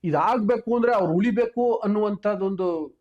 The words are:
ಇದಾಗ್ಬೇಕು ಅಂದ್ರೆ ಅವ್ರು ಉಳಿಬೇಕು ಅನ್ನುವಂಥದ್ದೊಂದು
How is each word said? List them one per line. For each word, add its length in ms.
ಇದಾಗ್ಬೇಕು 720
ಅಂದ್ರೆ 200
ಅವ್ರು 180
ಉಳಿಬೇಕು 640
ಅನ್ನುವಂಥದ್ದೊಂದು 1300